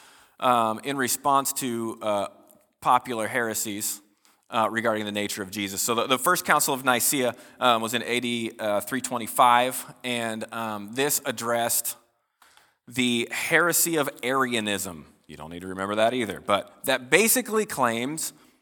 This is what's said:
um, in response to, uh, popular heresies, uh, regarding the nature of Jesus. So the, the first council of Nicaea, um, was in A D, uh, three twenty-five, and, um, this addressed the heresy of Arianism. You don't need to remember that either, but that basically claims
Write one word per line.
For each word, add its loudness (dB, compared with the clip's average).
um, 2
in -6
response 0
to, -4
uh, 0
popular 2
heresies, -2
uh, 2
regarding -2
the -6
nature -4
of -12
Jesus. -4
So 0
the, 0
the 2
first 0
council 2
of -4
Nicaea, 2
um, 4
was -2
in -2
A -2
D, -4
uh, 0
three -4
twenty-five, 2
and, -4
um, -6
this 0
addressed -2
the 0
heresy 2
of 2
Arianism. -2
You -18
don't -14
need -12
to -8
remember -4
that 2
either, -4
but -2
that -2
basically 4
claims -2